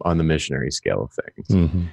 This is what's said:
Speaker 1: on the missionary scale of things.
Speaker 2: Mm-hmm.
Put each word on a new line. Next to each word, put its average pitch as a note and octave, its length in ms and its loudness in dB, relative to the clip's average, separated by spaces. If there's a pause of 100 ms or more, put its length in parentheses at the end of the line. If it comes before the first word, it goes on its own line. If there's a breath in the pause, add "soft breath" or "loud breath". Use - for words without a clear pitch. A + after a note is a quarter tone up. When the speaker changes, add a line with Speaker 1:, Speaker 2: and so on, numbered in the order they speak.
Speaker 1:
on E2 160 2
the D#2+ 60 2
missionary C#2+ 460 0
scale G1+ 320 -2
of - 100 -10
things. - 360 -10
Speaker 2:
Mm-hmm. F2 440 2